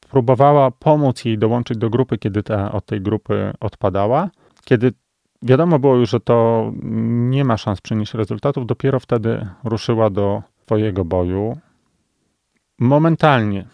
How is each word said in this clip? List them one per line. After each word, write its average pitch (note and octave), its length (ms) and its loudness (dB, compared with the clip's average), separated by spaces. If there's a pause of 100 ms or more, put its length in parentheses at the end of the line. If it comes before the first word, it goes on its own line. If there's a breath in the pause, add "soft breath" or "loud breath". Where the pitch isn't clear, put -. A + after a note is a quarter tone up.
(100)
próbowała C3+ 600 4
pomóc D3 540 0
jej A2 140 -2
dołączyć A#2 400 -2
do A2 120 -2
grupy, A#2+ 280 -2
kiedy G#2 240 -2
ta G#2 300 -4
od G2 140 -6
tej G#2+ 140 -4
grupy G2+ 600 -2
odpadała. G#2 720 -2 (340 soft breath)
Kiedy A#2+ 280 2 (500)
wiadomo D3+ 360 4
było C3 180 4
już, A#2+ 140 2
że A#2+ 100 0
to A2+ 500 2 (600)
nie C3+ 140 0
ma A#2+ 120 0
szans G2+ 240 -4
przynieść G#2+ 340 -6
rezultatów, A#2+ 520 -4
dopiero C3 340 -2
wtedy A2 480 -2 (160)
ruszyła A2 460 0
do G2+ 320 -2 (300)
swojego G#2+ 320 0
boju, F#2 540 -2 (1200)
momentalnie C3+ 960 2